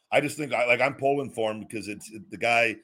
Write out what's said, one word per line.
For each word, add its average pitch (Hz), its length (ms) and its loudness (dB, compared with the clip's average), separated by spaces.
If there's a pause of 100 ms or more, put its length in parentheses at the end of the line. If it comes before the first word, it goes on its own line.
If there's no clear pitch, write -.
(120)
I 127 80 6
just 143 160 -2
think, 143 160 -6
I, 120 140 2
like, 120 140 4
I'm 139 140 2
pulling 139 360 0
for 110 200 -2
him 110 100 -6
because 101 280 -10
it's, 104 220 -10
it, 107 200 -16
the 120 60 -14
guy 117 480 2